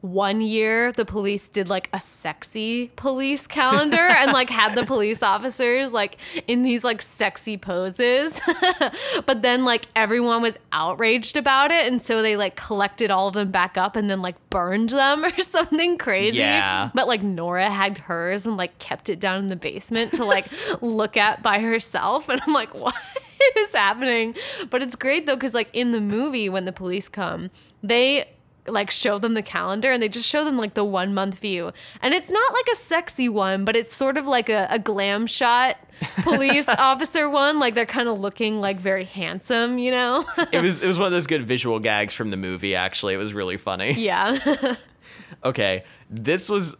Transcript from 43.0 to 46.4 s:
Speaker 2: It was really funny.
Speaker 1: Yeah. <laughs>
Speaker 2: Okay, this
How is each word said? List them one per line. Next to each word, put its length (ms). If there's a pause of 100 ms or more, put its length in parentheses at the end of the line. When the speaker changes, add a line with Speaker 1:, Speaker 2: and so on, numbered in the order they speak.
Speaker 2:
It 40
was 160
really 220
funny. 380
Speaker 1:
Yeah. 440
<laughs> 380 (680)
Speaker 2:
Okay, 400 (260)
this 380